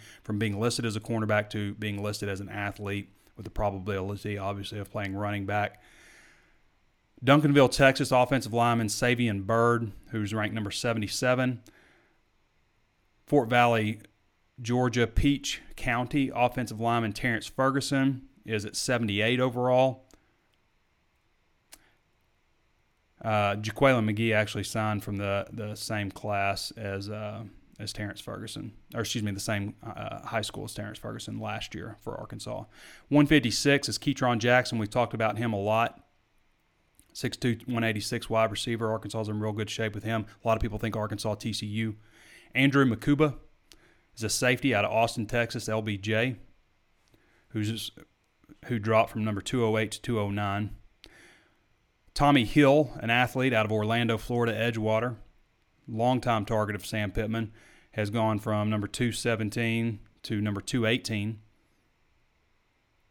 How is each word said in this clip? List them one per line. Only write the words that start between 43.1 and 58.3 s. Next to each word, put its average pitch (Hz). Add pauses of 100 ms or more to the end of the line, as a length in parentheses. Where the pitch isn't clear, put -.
is 110
a 107
safety 127
out 101
of 107
Austin, 113
Texas, 117
L 110
B 107
J, 110 (1120)
who's, 110 (720)
who 120
dropped 110
from 110
number 104
two 123
oh 110
eight 110
to -
two 117
oh 101
nine. 104 (1400)
Tommy 143
Hill, 143
an 113
athlete 127
out 107
of 107
Orlando, 113
Florida, 117
Edgewater, 110 (680)
longtime 117
target 107
of 98
Sam 104
Pittman, 110 (400)
has 107
gone 110